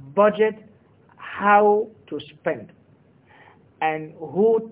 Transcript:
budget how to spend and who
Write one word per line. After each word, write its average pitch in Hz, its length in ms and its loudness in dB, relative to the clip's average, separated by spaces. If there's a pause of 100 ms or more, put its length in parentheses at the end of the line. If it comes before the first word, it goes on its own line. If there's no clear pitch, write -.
(140)
budget 214 420 0 (600)
how 208 720 2 (200)
to 147 120 -10
spend 123 520 -10 (1080)
and 156 380 -6
who 220 540 0